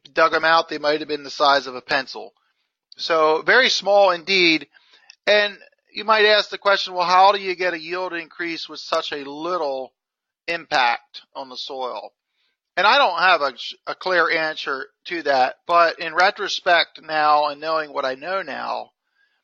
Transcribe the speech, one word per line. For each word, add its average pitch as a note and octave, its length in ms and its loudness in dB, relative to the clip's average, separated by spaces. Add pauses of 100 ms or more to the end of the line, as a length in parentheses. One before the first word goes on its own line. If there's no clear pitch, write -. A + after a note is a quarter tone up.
(120)
dug E3 220 4
'em D#3+ 100 0
out, E3 240 4
they D#3 100 -8
might D3 220 -2
have D3+ 80 -10
been D3 160 -8
the C3+ 60 -14
size C#3 360 2
of C3 80 -12
a B2 60 -10
pencil. B2 540 -6 (600)
So D#3 460 0
very A3 260 4
small G3 420 2
indeed. E3+ 580 2 (580)
And G#3 300 2 (360)
you G#3 120 -12
might G#3+ 220 4
ask G#3 240 4
the G3 80 -10
question, G3 340 0
"Well, F3+ 140 -2
how F#3 260 6
do G3+ 60 0
you F#3+ 180 -6
get F3+ 160 -2
a E3 80 -8
yield F3 320 -8
increase E3 560 -10
with D3+ 120 -16
such - 320 -4
a C#3+ 120 -8
little C#3+ 680 -6 (520)
impact C#3+ 760 -2 (120)
on C3+ 140 -12
the B2+ 80 -16
soil?" A#2+ 560 -10 (640)
And F#3 100 2
I B3 120 4
don't G3 200 2
have F3 220 4
a, C3+ 140 -2 (360)
a C#3+ 40 -6
clear F3 360 0
answer D#3 560 -4 (200)
to E3+ 160 -8
that, C3+ 340 2 (100)
but E3+ 320 2
in E3 160 -8
retrospect F3+ 880 0
now D3+ 460 2
and C#3+ 120 -8
knowing D#3 320 -4
what C#3 120 -6
I C3 100 -4
know F3+ 280 -8
now, A#2+ 480 -10 (540)